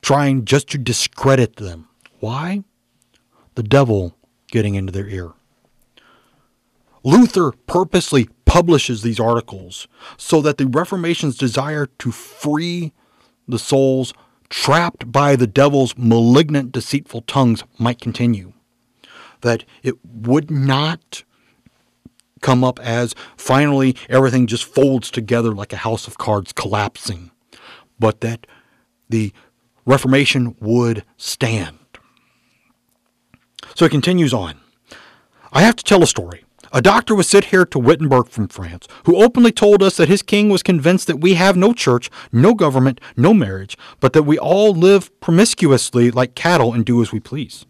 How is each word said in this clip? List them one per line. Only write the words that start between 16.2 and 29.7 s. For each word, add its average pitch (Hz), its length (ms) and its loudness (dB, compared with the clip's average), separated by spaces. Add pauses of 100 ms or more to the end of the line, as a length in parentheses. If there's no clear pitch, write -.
deceitful 120 500 -8
tongues 120 420 0 (140)
might 117 240 -4
continue. 110 500 -4 (880)
That 117 220 -2 (200)
it 127 200 -6
would 120 460 -4
not 147 720 -4 (1160)
come 127 220 2
up 127 160 -2
as 117 340 -4 (240)
finally 135 580 0 (140)
everything 131 380 2
just 117 180 -6
folds 135 460 0
together 117 400 -2
like 101 200 -12
a 104 60 -12
house 113 300 -6
of - 100 -20
cards 101 340 -4
collapsing, 98 800 -8 (680)
but 110 220 -2
that 117 260 -10 (600)
the 110 240 -4 (540)